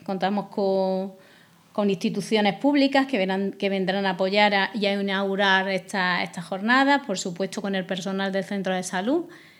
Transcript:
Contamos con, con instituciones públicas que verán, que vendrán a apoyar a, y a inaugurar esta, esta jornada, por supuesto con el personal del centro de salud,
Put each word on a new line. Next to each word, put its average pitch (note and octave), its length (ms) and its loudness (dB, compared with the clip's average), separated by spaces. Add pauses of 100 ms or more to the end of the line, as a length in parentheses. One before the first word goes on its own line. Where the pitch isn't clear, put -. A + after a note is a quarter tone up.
Contamos G3 440 -2
con, F#3+ 640 0 (600)
con G#3 180 0
instituciones G3+ 640 0
públicas C#4 500 2
que C4 140 -2
verán, F#3+ 320 0
que - 180 -2
vendrán F#3+ 380 0
a F#3+ 40 0
apoyar G3+ 440 4
a, G3 180 2
y G3+ 140 -2
a G3+ 120 0
inaugurar G3 720 2
esta, F#3 540 -2
esta F3+ 180 -10
jornada, C4 640 2
por F#3+ 140 -4
supuesto F#3 420 -6
con G3 140 -2
el F#3 100 -2
personal F#3+ 460 -4
del F#3+ 120 -2
centro F#3+ 300 -4
de F#3 80 -2
salud, G#3+ 440 -2 (340)